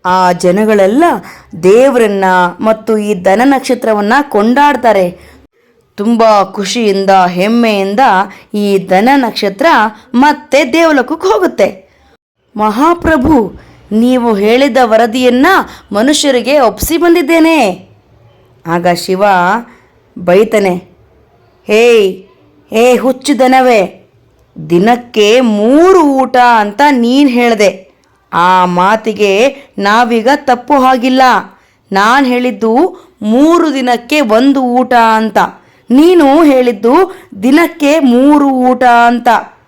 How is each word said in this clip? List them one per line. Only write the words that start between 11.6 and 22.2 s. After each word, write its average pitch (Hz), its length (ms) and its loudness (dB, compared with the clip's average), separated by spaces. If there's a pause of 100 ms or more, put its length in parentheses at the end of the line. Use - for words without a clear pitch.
"ಮಹಾಪ್ರಭು, 269 1040 -2 (320)
ನೀವು 233 420 0
ಹೇಳಿದ 233 480 0
ವರದಿಯನ್ನ 240 640 0 (460)
ಮನುಷ್ಯರಿಗೆ 269 680 0
ಒಪ್ಪಿಸಿ 247 360 -2
ಬಂದಿದ್ದೇನೆ." 320 920 0 (800)
ಆಗ 170 220 -4
ಶಿವ 185 360 -4 (960)
ಬೈತಾನೆ, 196 560 0 (960)
"ಹೇ, 220 420 2 (600)